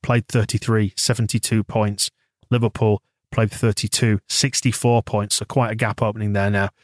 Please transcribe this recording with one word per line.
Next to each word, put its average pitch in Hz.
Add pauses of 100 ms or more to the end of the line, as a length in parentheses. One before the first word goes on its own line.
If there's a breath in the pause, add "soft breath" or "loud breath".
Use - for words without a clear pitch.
played 120
thirty-three, 110
seventy-two 110
points. 104 (400)
Liverpool 113 (280)
played 110
thirty-two, 107
sixty-four 120
points, 104
so -
quite 120
a 113
gap 110
opening 104
there 98
now. 101 (140)